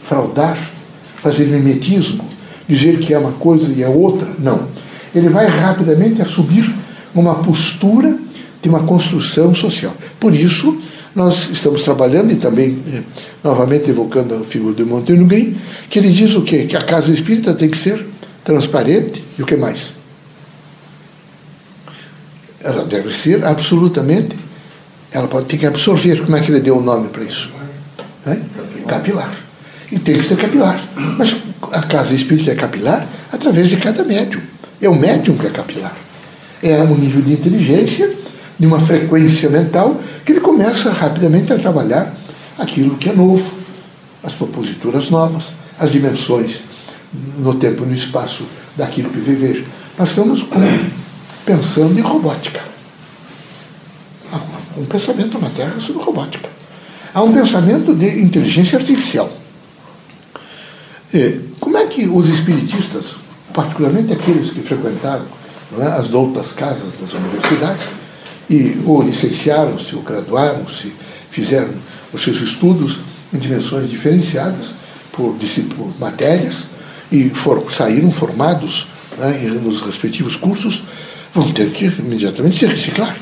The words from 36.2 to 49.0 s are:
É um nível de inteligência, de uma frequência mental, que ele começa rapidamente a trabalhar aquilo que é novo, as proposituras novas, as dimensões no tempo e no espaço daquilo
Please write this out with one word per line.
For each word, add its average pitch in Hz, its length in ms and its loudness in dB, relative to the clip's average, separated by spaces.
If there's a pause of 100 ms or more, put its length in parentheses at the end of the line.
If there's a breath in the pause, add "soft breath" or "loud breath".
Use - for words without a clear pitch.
É 156 220 4
um 156 120 4
nível 139 260 2
de 135 120 2
inteligência, 190 760 2 (480 loud breath)
de 160 60 4
uma 160 140 6
frequência 160 720 4
mental, 175 520 2 (240 loud breath)
que 294 80 -2
ele 349 80 2
começa 247 500 2
rapidamente 165 600 2
a - 40 2
trabalhar 147 560 0 (440 loud breath)
aquilo 139 400 0
que 180 120 -2
é 214 40 -2
novo, 185 360 4 (760)
as - 100 -10
proposituras - 760 -4
novas, 165 340 2 (360 loud breath)
as 147 120 2
dimensões 127 720 0 (760 loud breath)
no 131 180 0
tempo - 280 0
e - 20 -2
no 127 80 -2
espaço - 500 -6 (320 loud breath)
daquilo - 340 -4